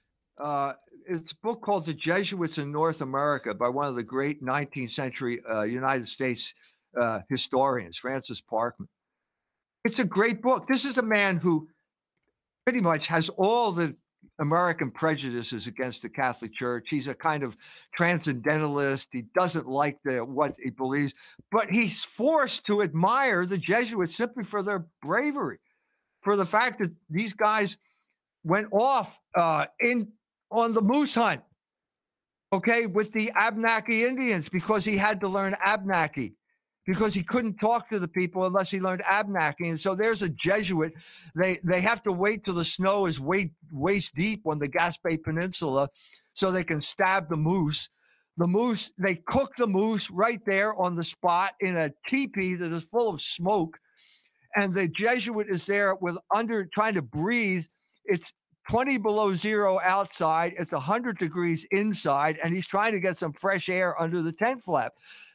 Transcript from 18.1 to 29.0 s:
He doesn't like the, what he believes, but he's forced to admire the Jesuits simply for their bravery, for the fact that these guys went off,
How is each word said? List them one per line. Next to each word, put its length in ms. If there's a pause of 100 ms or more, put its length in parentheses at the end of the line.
He 100 (100)
doesn't 360
like 360
the, 200
what 360
he 100
believes, 440 (380)
but 180
he's 320
forced 640
to 160
admire 640
the 120
Jesuits 580
simply 260
for 180
their 260 (160)
bravery, 560 (640)
for 120
the 100
fact 360
that 120 (160)
these 240
guys 440 (680)
went 300
off, 480 (160)